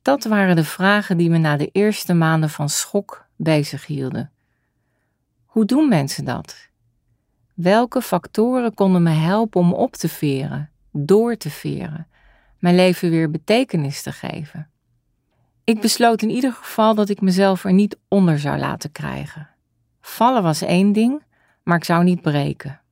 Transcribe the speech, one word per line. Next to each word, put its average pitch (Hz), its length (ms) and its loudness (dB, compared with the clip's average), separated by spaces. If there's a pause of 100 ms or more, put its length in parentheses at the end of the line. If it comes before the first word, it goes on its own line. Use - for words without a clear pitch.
Dat 277 220 0
waren 202 320 2
de 160 80 2
vragen 196 540 0
die 170 120 2
me 165 80 2
na 156 200 2
de 147 140 -4
eerste 208 420 0
maanden 160 360 2
van 147 200 -6
schok - 560 -6 (100)
bezighielden. 139 960 -4 (1120)
Hoe 220 200 0
doen 285 240 2
mensen 143 360 0
dat? - 440 -10 (840)
Welke 220 480 0
factoren 233 720 -2
konden 185 300 2
me 170 60 4
helpen 180 520 0
om 175 120 2
op - 200 -2
te - 160 -6
veren, 143 600 -4 (220)
door 208 460 0
te 156 120 -10
veren, 151 580 -10 (520)
mijn 175 160 2
leven 180 340 2
weer 160 220 0
betekenis 160 680 -2
te - 100 -10
geven? - 580 -12 (960)
Ik 220 180 0
besloot 226 400 2
in 214 80 -2
ieder 254 240 -2
geval 220 420 0
dat 208 140 0
ik 202 120 -4
mezelf 190 420 2
er 190 100 2
niet 202 240 2 (100)
onder 180 320 4
zou 143 180 -2
laten 143 340 -6
krijgen. 147 580 -12 (520)
Vallen 233 420 0
was 156 180 0
één 190 300 2
ding, 233 320 0 (400)
maar 175 140 0
ik 160 60 -2
zou 170 200 2
niet 180 180 2
breken. 143 600 -4 (100)